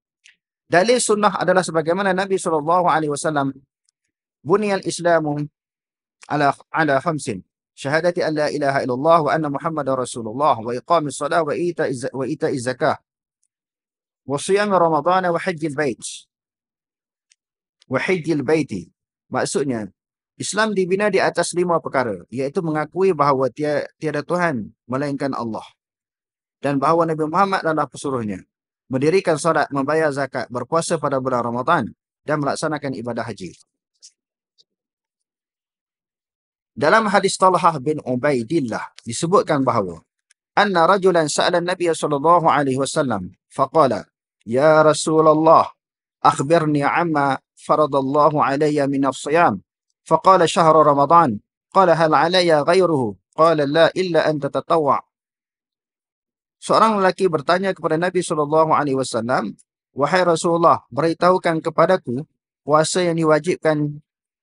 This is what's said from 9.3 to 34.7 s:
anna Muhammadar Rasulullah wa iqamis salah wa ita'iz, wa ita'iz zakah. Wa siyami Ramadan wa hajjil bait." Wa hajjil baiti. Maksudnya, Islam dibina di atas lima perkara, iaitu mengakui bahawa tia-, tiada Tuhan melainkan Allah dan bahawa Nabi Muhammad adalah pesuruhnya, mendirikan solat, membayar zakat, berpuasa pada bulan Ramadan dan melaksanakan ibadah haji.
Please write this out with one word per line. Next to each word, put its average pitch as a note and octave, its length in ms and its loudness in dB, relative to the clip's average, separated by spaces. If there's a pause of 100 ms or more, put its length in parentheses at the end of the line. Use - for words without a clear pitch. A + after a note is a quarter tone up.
anna D#3 160 -2
Muhammadar C#3+ 480 -4
Rasulullah B2 640 -2
wa A2 160 -10
iqamis D3+ 400 -2
salah D#3+ 240 -2
wa D3 160 -2
ita'iz, C#3 560 -4
wa C3 160 -6
ita'iz C3+ 400 -4
zakah. B2+ 320 -2 (1300)
Wa C3+ 80 -2
siyami G3 400 0
Ramadan F3 560 2
wa E3 80 -2
hajjil D#3+ 320 -6
bait." C3+ 320 -4 (1800)
Wa B2+ 160 -2
hajjil D#3+ 400 -2
baiti. B2+ 480 -4 (400)
Maksudnya, B2 560 -4 (480)
Islam G#3+ 400 -4
dibina F#3+ 320 0
di F#3+ 80 0
atas E3 400 -2
lima F3 240 0
perkara, A#2 480 -4
iaitu C3+ 320 -6
mengakui D#3+ 560 -2
bahawa C#3 320 2
tia-, D3 480 -4
tiada D3 240 -6
Tuhan D#3+ 480 -4 (160)
melainkan C#3 480 -6
Allah A2+ 320 -8 (960)
dan C#3+ 160 -2
bahawa E3 320 0
Nabi D#3 160 -4
Muhammad F#3+ 400 -2
adalah D#3 240 -2
pesuruhnya, A#2 560 -8 (440)
mendirikan D#3 480 0
solat, D#3 320 0
membayar D3 420 -2
zakat, C3+ 380 -6
berpuasa E3 480 -4
pada C#3 240 -4
bulan B2+ 240 -2
Ramadan B2 480 -2 (320)
dan D3+ 160 -2
melaksanakan C#3+ 560 -4
ibadah A#2 280 -8
haji. F#2+ 280 -12 (3250)